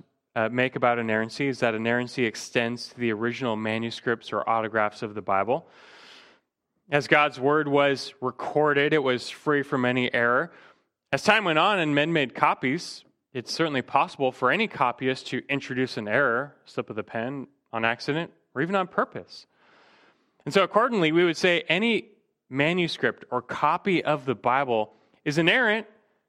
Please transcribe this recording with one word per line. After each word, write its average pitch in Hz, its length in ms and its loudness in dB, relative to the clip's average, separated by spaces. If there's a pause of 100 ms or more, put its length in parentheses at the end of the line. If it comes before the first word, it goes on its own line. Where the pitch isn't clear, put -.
(360)
uh, 113 140 0
make 127 260 -2
about 123 240 2
inerrancy 110 480 -2
is 127 120 -4
that 117 140 0
inerrancy 120 520 -2
extends 117 640 -4
to - 100 -16
the 120 140 0
original 117 420 -4
manuscripts 113 800 -6
or 107 160 -4
autographs 110 520 -2
of 104 140 -8
the 104 60 -10
Bible. 98 440 0 (1300)
As 143 160 0
God's 147 320 4
word 147 280 2
was 143 520 2
recorded, 147 720 0
it 156 80 4
was 127 280 0
free 143 340 0
from 135 220 -2
any 123 280 0
error. 123 380 2 (640)
As 139 100 0
time 214 220 4
went 160 120 2
on 190 220 4
and 151 160 2
men 151 160 2
made 151 240 0
copies, 156 720 -2 (280)
it's 123 200 -8
certainly 147 280 0
possible 139 500 0
for 127 200 2
any 202 160 2
copyist 131 600 -2
to 127 220 -6
introduce 131 480 -4
an 107 100 -6
error, 131 480 0 (100)
slip - 240 -8
of 107 60 -12
the 107 80 -6
pen, 123 440 -8 (240)
on 113 140 -2
accident, 143 460 -2 (240)
or 127 60 -2
even 170 140 -2
on 185 120 0
purpose. - 580 -6 (1000)
And 147 80 -6
so 196 100 6
accordingly, 202 480 2
we 170 120 4
would 170 140 2
say 175 320 2
any 190 400 0 (400)
manuscript 147 800 0
or 123 140 -2
copy 170 600 0
of 143 220 -2
the 131 80 0
Bible 120 600 0 (300)
is 151 140 -4
inerrant 214 480 2 (440)